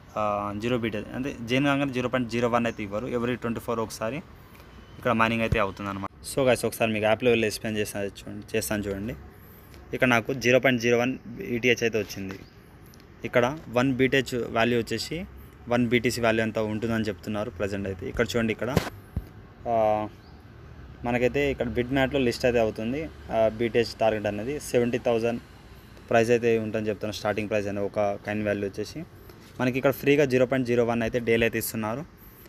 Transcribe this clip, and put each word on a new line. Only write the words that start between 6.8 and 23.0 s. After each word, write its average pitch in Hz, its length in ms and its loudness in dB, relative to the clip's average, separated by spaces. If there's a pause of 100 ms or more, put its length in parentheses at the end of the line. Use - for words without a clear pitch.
మీకు 107 120 0
యాప్లో 110 240 4
వెళ్ళి 113 180 4
ఎక్స్ప్లెయిన్ 107 320 -4
చేస్తాను 101 260 -4
చూడండి, 101 520 -8
చేస్తాను 104 260 -2
చూడండి. 101 320 -6 (800)
ఇక్కడ 127 140 2
నాకు 120 260 2
జీరో 123 260 6
పాయింట్ 127 220 2
జీరో 120 160 4
వన్ 123 200 0 (100)
బీటీహెచ్ 117 560 0
అయితే 113 140 0
వచ్చింది. 95 420 -6 (880)
ఇక్కడ 127 320 2 (120)
వన్ 123 240 2
బీటీహెచ్ 127 420 2 (140)
వాల్యూ 117 280 2
వచ్చేసి 117 480 -4 (420)
వన్ 120 200 2
బీటీసీ 120 340 2
వాల్యూ 113 220 4
అంతా 110 180 -2
ఉంటుందని 110 420 -2
చెప్తున్నారు 104 460 -4
ప్రజెంట్ 98 380 -4
అయితే. 98 220 -8
ఇక్కడ 120 160 0 (100)
చూడండి 113 180 0
ఇక్కడ, 120 220 -4 (920)
ఆ, 107 400 2 (1000)
మనకైతే 123 460 2
ఇక్కడ 127 160 -2
Bitmatలో 131 520 0
లిస్ట్ 120 260 0
అయితే 120 140 4
అవుతుంది. 117 500 -2 (220)